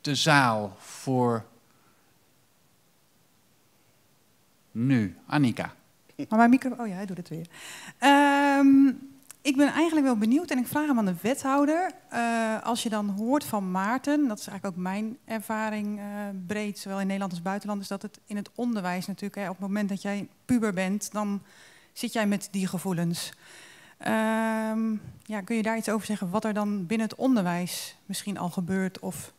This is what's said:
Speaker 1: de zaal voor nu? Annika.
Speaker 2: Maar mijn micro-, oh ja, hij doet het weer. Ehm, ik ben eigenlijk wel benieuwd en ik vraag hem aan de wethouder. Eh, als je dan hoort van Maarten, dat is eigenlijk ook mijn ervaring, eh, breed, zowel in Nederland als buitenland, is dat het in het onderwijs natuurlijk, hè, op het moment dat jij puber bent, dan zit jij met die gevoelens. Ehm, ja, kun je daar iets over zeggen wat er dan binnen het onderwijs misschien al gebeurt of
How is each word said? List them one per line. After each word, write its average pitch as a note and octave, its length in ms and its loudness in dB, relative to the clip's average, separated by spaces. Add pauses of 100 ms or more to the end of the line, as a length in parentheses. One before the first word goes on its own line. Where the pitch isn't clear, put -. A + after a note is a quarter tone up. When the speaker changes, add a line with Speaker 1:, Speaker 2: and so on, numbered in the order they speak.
Speaker 1:
de D3 140 -2
zaal A#2+ 640 4
voor A#2+ 640 0 (3250)
nu? A#2 460 2 (100)
Annika. A#2+ 460 0 (560)
Speaker 2:
Maar A3 80 2
mijn A#3 120 8
micro-, B3+ 300 4
oh A#3 80 -6
ja, G3 60 -6
hij F#3+ 120 -8
doet F#3 120 -10
het E3+ 120 -12
weer. D#3+ 160 -8 (520)
Ehm, C#4 880 8 (540)
ik C4 160 0
ben C#4+ 100 6
eigenlijk D4+ 380 2
wel B3 120 4
benieuwd B3 340 2
en C#4 60 2
ik B3 100 0
vraag D4+ 200 0
hem C#4 100 4
aan A3 80 2
de F#3 160 0
wethouder. C#4+ 680 2 (180)
Eh, A#3 540 -2
als A#3 200 -2
je A#3+ 60 -2
dan G#3 200 -2
hoort A3+ 340 0
van F#3+ 280 -4
Maarten, B3+ 560 0
dat G#3+ 120 -4
is - 80 -12
eigenlijk G3 300 -8
ook F3+ 60 -4
mijn G#3+ 420 -4
ervaring, G#3+ 760 -4
eh, G3+ 60 -10 (420)
breed, G#3 320 -4
zowel G3 200 -6
in G3 60 -2
Nederland G3 260 -2
als F3 100 -8
buitenland, G3+ 400 -4
is F#3+ 60 -10
dat G3 140 -8
het - 240 -14
in G#3+ 100 -10
het G3+ 200 -8
onderwijs F#3+ 520 -2
natuurlijk, G3+ 340 -8
hè, F#3+ 80 -4
op F#3 80 -8
het G3 100 -8
moment G3+ 220 -2
dat F#3+ 120 -6
jij G3+ 260 -4 (180)
puber A3+ 280 0
bent, F#3+ 380 -4
dan G#3 300 -4 (520)
zit - 200 -8
jij A3 140 2
met G3+ 240 0
die F#3+ 160 -2
gevoelens. E3+ 640 -2 (680)
Ehm, A3 960 0 (300)
ja, G#3+ 200 -6
kun A#3 120 -4
je A3 80 0
daar A3 140 0
iets G#3+ 120 -4
over G#3 180 -2
zeggen G3+ 220 -4
wat G#3+ 160 -2
er G#3+ 80 0
dan G#3 320 -2
binnen A3 220 -2
het - 100 -10
onderwijs F3+ 760 0 (100)
misschien G3 320 -8
al F3 120 -4
gebeurt F#3+ 500 -2
of - 400 -10